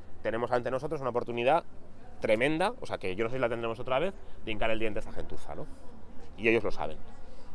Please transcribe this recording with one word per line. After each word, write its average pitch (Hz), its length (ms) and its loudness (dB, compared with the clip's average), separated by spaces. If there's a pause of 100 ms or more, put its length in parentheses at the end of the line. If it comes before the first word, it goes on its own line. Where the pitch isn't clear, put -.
(220)
tenemos 117 300 -2
ante 123 200 2
nosotros 143 300 -4
una 131 80 -2
oportunidad 120 540 2 (560)
tremenda", 151 640 2
o - 40 -4
sea, 101 120 -4
que 92 180 -4
yo 113 100 0
no 113 40 -2
sé 123 60 -2
si 131 60 -2
la 120 80 2
tendremos 117 300 -4
otra 127 200 0
vez, 190 140 0 (300)
de 113 80 -2
hincar 113 200 4
el 110 80 6
diente 110 200 4
a - 20 2
esta 110 100 -2
gentuza, - 440 2
¿no? - 120 -2 (680)
Y 107 100 0
ellos 113 160 6
lo 107 80 2
saben. 78 260 2 (580)